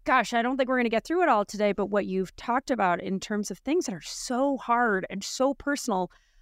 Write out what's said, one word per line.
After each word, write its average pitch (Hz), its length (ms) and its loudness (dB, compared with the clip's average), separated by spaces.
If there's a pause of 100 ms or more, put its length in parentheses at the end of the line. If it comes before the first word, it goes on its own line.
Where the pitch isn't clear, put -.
gosh, 254 300 2
I 233 80 2
don't 254 160 0
think 262 100 2
we're 262 100 0
gonna 233 120 2
get 220 160 0
through 349 180 0
it 320 60 4
all 214 160 4
today, 208 260 0
but 196 140 -2
what 202 220 0
you've 190 280 -4
talked 254 360 -2
about 185 280 2
in 185 200 -4
terms 208 320 -4
of - 80 -12
things 320 260 -2
that 214 80 -6
are 170 80 -10
so 262 560 -2
hard 233 520 2
and 196 140 -8
so 269 300 0
personal, 208 580 -2 (300)